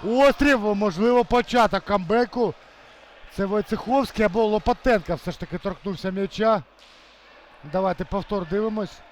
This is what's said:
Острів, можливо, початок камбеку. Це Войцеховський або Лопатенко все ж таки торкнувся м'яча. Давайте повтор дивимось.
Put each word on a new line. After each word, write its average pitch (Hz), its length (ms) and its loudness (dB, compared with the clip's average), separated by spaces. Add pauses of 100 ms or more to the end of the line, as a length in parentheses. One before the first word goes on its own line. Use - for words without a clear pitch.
Острів, 254 680 4
можливо, 214 500 2
початок 233 600 2
камбеку. 208 680 0 (800)
Це 196 100 -2
Войцеховський 214 800 -2
або 214 200 2
Лопатенко 214 720 0
все 175 160 -8
ж - 80 -12
таки 175 180 -10
торкнувся 190 540 -8
м'яча. 196 520 -2 (1000)
Давайте 180 420 -2
повтор 196 420 -6
дивимось. 214 520 -4 (120)